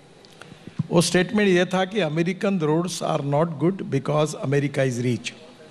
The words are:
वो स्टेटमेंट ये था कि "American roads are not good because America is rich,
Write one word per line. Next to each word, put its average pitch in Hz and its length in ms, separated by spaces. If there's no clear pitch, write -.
वो 170 120
स्टेटमेंट 185 480
ये 180 160
था 185 200
कि 196 160
"American 180 600
roads 165 380
are 147 200
not 156 140
good 190 140
because 147 440
America 143 340
is 123 260
rich, 120 260